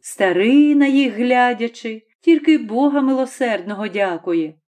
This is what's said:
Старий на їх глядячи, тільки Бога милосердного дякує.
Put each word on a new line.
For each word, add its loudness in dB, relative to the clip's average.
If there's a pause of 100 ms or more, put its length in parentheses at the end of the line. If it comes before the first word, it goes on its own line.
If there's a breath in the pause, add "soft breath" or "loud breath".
Старий 2
на 4
їх 0
глядячи, -2 (180)
тільки 2
Бога 0
милосердного -4
дякує. -4 (140)